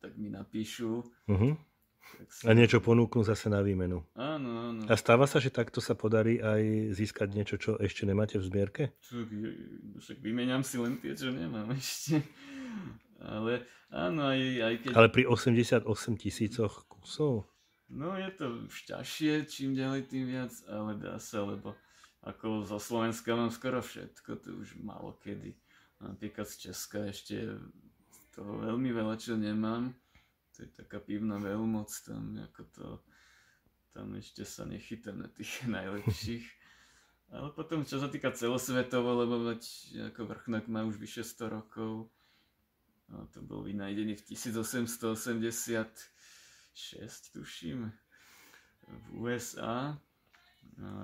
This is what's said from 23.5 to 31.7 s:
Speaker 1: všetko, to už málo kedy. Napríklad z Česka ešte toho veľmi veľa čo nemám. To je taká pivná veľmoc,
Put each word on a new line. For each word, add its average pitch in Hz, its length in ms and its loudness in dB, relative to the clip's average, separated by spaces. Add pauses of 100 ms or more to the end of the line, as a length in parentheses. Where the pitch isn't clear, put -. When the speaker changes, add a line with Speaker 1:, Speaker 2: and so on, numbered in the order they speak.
Speaker 1:
všetko, - 600 -12
to - 160 -16
už 98 200 -12
málo 104 440 -12
kedy. 101 360 -10 (440)
Napríklad 104 440 -10
z - 240 -14
Česka - 400 -6
ešte 104 480 -8 (800)
toho 104 240 -8
veľmi 120 320 0
veľa 110 240 -2
čo 113 240 -4
nemám. 110 480 0 (680)
To - 80 -20
je - 80 -16
taká - 320 -14
pivná 104 340 -4
veľmoc, 107 540 -2 (160)